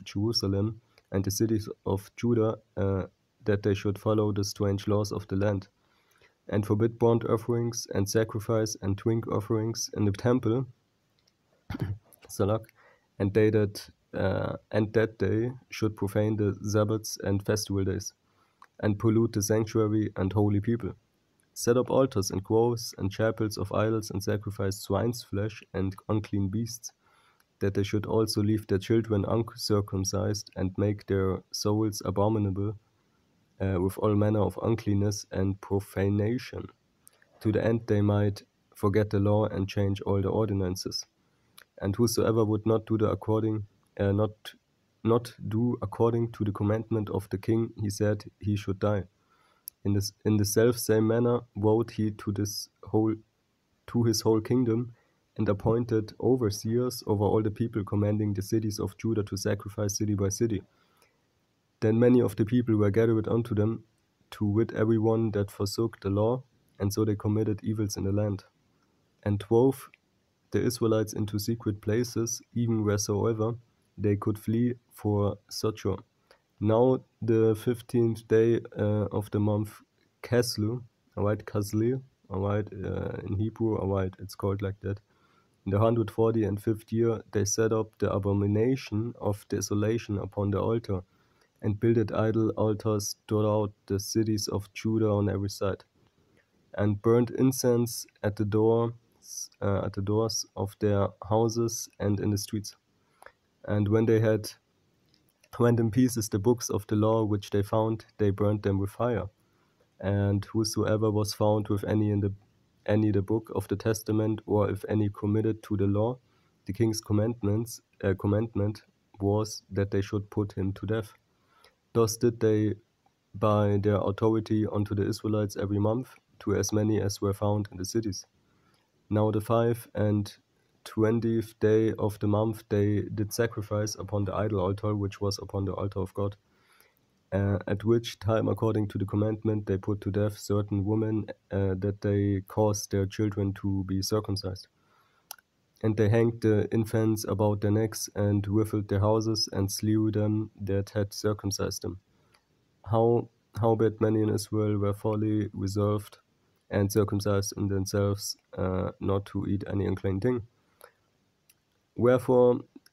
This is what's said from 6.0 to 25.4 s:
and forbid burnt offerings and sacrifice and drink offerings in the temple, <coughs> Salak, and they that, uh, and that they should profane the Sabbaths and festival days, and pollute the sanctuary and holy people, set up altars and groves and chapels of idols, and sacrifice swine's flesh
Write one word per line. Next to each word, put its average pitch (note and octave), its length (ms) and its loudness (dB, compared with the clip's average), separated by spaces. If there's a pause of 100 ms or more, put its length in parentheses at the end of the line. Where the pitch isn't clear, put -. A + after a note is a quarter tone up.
and G#2 160 0
forbid A#2 340 0
burnt A#2 240 4
offerings A#2 680 -2
and G2 160 0
sacrifice A2 720 -2
and F#2+ 160 -2
drink A2+ 320 0
offerings A2 680 -2
in G#2+ 80 -2
the G2+ 80 4
temple, A#2+ 540 0 (1040)
<coughs> - 180 -8 (400)
Salak, G#2+ 360 -2 (540)
and G2 160 0
they G#2+ 160 6
that, G#2 400 0 (240)
uh, G2 440 -2 (140)
and G#2+ 200 0
that A2+ 280 0
they G#2+ 320 0 (180)
should G#2 260 -4
profane G#2+ 400 0
the G#2 180 0 (100)
Sabbaths G#2+ 600 -2
and G2+ 220 -2
festival G2 400 0
days, F#2+ 280 -4 (680)
and G#2 180 0
pollute A2+ 320 2
the G#2+ 100 -2
sanctuary G#2+ 760 0
and F#2+ 160 -2
holy G#2 260 2
people, G2+ 320 -2 (640)
set A#2+ 240 2
up B2 120 2
altars C3 400 2
and F#2+ 140 -4
groves A#2 540 0
and G2 120 -4
chapels A2 480 -2
of G2+ 140 -6
idols, G#2+ 400 -2
and G2+ 100 -6
sacrifice G2+ 580 -4
swine's A2 440 -2
flesh G#2 400 -6 (100)